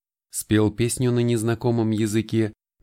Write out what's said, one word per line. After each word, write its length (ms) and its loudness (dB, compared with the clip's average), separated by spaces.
Спел 400 2
песню 400 -2
на 100 0
незнакомом 720 0
языке, 600 0